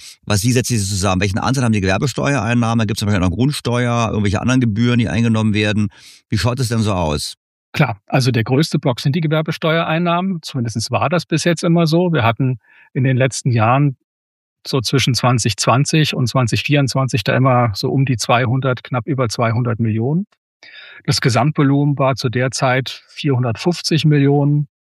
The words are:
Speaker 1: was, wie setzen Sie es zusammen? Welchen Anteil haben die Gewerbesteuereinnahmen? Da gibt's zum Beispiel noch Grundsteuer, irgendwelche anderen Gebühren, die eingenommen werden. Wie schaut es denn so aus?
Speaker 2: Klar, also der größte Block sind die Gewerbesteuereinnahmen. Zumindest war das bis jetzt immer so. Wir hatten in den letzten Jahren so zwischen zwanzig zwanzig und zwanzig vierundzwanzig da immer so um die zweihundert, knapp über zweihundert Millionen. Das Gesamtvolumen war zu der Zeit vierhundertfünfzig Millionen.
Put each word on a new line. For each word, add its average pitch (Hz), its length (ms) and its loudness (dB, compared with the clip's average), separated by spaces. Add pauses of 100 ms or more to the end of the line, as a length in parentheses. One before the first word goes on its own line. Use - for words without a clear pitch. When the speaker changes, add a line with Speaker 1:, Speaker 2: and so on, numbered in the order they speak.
(260)
Speaker 1:
was, 101 180 0
wie 120 80 2
setzen 120 240 0
Sie 104 60 0
es 98 80 -4
zusammen? 92 320 0
Welchen 101 160 0
Anteil 131 260 -2
haben 117 80 2
die 107 100 0
Gewerbesteuereinnahmen? 117 1000 0
Da 110 60 2
gibt's 107 140 -4
zum 104 60 -4
Beispiel 104 160 2
noch 92 80 2
Grundsteuer, 120 800 0
irgendwelche 104 320 0
anderen 127 180 2
Gebühren, 120 380 2
die 117 100 2
eingenommen 110 460 0
werden. 104 360 0 (400)
Wie 110 100 -2
schaut 120 200 -2
es 117 100 -2
denn 113 100 0
so 104 140 0
aus? 78 420 -2 (380)
Speaker 2:
Klar, - 340 -2
also 127 240 0
der 113 120 0
größte 143 360 0
Block 135 200 -2
sind 143 160 -2
die 180 60 -2
Gewerbesteuereinnahmen. 165 1200 -2
Zumindest 117 480 -6
war 117 200 -2
das 175 180 -2
bis 160 160 -2
jetzt 170 200 0
immer 170 220 2
so. 170 260 2
Wir 139 120 0
hatten 127 340 0 (360)
in 131 100 0
den 131 140 2
letzten 120 340 0
Jahren 123 460 2 (680)
so 139 160 -2
zwischen 131 320 0
zwanzig 120 440 0
zwanzig 143 580 2
und 143 100 0
zwanzig 120 380 -2
vierundzwanzig 135 600 0
da 127 120 -2
immer 123 400 2
so - 160 -4
um 135 140 2
die 127 120 -2
zweihundert, 127 680 0
knapp 123 220 -6
über 131 240 -2
zweihundert 113 500 -2
Millionen. 117 460 0 (800)
Das - 160 0
Gesamtvolumen 143 800 2
war 131 160 2
zu 127 140 -4
der 123 200 -2
Zeit 127 600 -2
vierhundertfünfzig 139 960 -2
Millionen. 143 600 2 (140)